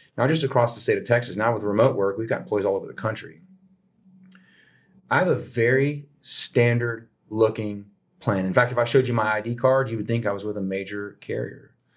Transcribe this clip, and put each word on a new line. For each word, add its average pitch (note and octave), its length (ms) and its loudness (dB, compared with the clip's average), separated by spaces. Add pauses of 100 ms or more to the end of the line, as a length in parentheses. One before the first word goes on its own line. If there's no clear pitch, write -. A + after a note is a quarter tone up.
(180)
not B2 120 2
just D#3+ 140 0
across A#2+ 300 2
the - 80 -8
state G#2+ 160 2
of F#2+ 60 -6
Texas. A#2+ 320 0
Now A2+ 180 0
with G2+ 80 -4
remote G#2+ 340 4
work, G2 220 0
we've A2+ 120 -6
got A2 120 -2
employees G2+ 240 -2
all G2 100 2
over E2+ 120 -6
the B1+ 60 -14
country. E2 480 -8 (1700)
I C3+ 80 4
have F#3 80 2
a C#3+ 80 4
very C3+ 720 0 (140)
standard A#2+ 880 0 (200)
looking G#2+ 560 0 (340)
plan. F#2+ 260 0
In F#2 80 -2
fact, B2 180 4
if B2 80 -2
I A#2+ 60 2
showed B2+ 220 2
you A#2+ 60 -2
my G#2+ 220 0
I G#2+ 60 -2
D A#2+ 120 -6
card, C3 360 2
you A2+ 80 -4
would G#2 100 -6
think A#2 180 -2
I G2+ 60 0
was G2 120 -6
with G#2 140 -6
a G2+ 40 -6
major G2 600 -6
carrier. - 540 -8 (220)